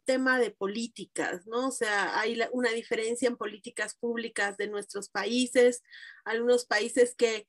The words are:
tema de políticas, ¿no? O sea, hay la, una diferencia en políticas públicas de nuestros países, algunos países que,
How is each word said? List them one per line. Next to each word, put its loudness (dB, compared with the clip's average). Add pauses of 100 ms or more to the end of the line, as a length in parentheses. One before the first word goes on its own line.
tema 2
de 2
políticas, -6
¿no? -2
O -2
sea, 0
hay -2
la, -2
una 2
diferencia -2
en 0
políticas -8
públicas -4
de -4
nuestros -8
países, 2 (400)
algunos 2
países 2
que, 0